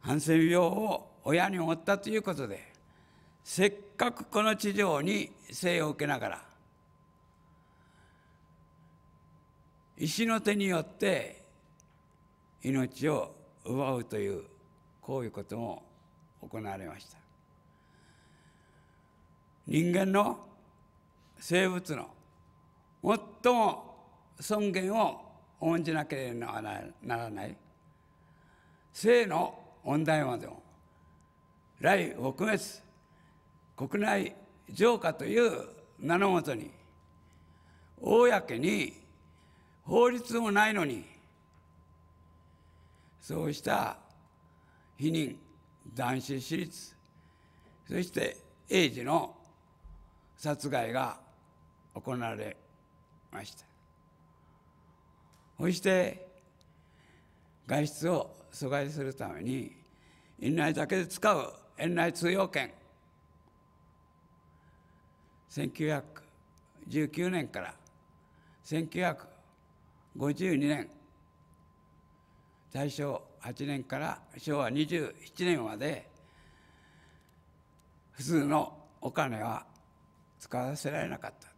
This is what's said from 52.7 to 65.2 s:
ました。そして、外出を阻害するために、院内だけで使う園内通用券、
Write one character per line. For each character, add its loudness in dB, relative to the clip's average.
ま -12
し -16
た。 -20
そ 2
し 0
て、 2
外 2
出 -4
を 0
阻 -6
害 0
す -6
る -4
た -8
め -10
に、 -4
院 0
内 2
だ -2
け 0
で 0
使 2
う -2
園 -2
内 2
通 0
用 2
券、 -4